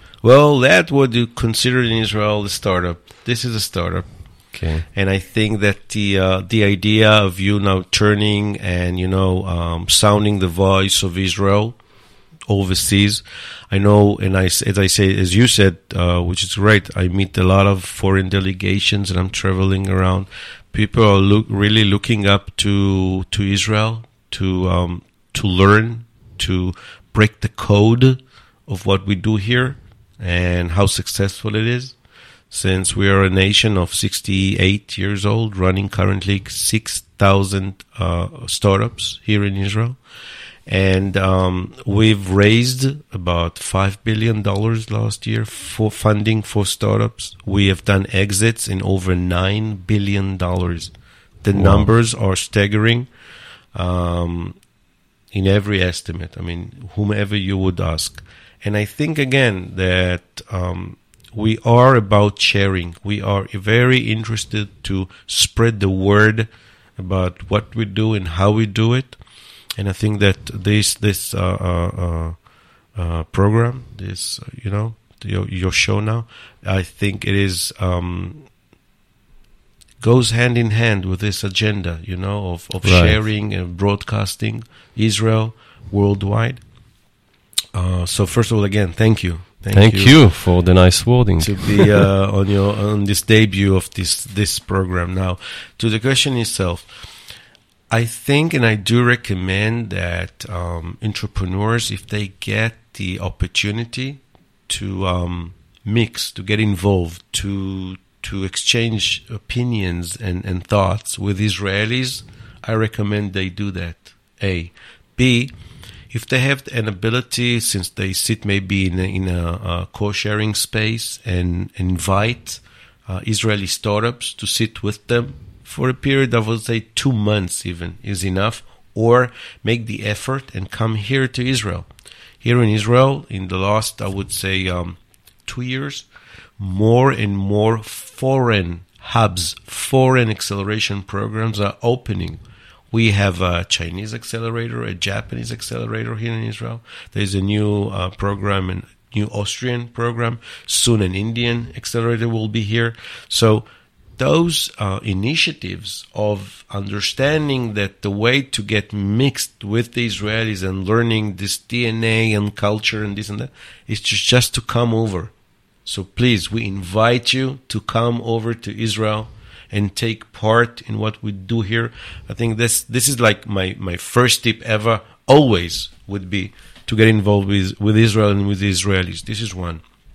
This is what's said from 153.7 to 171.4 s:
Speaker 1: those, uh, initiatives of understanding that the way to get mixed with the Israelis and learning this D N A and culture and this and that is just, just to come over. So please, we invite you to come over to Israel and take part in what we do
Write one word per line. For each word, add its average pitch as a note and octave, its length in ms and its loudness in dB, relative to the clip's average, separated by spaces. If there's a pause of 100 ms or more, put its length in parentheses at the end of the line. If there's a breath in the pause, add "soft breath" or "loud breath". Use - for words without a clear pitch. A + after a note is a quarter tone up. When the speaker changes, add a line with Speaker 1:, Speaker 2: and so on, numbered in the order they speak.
Speaker 1:
those, D#3 600 0
uh, G2 240 -4
initiatives G#2+ 1120 -4
of G2+ 560 -6
understanding B2 1040 -4
that G2+ 280 -6
the G2+ 100 -4
way A#2 300 2
to A2+ 200 -8
get G#2 300 -4
mixed G#2+ 720 -2
with A#2 300 -2
the A#2+ 120 -2
Israelis G#2 560 -4
and F#2+ 240 -4
learning A2 480 0
this G2 240 -6
D A#2+ 300 -4
N A2+ 160 -4
A A2+ 280 2
and G#2 220 0
culture G#2+ 480 -2
and G2+ 160 -8
this G2+ 100 -10
and G#2 120 -8
that C3 100 -10 (380 loud breath)
is G#2+ 120 -6
just, - 240 -2
just - 300 2
to A#2+ 60 -4
come A#2 340 0
over. G#2 380 -4 (520)
So - 200 -10
please, A2+ 480 0
we A2+ 120 -4
invite G#2 680 0
you C3 260 -4 (120)
to G#2+ 100 -6
come A#2+ 420 -2
over A#2 320 -4
to G#2 260 -12
Israel G#2+ 460 -2 (460 soft breath)
and G#2 240 -2
take A2+ 360 -6
part A#2 500 0
in G#2+ 180 -8
what G#2+ 200 -6
we G#2+ 120 -6
do G2+ 300 -4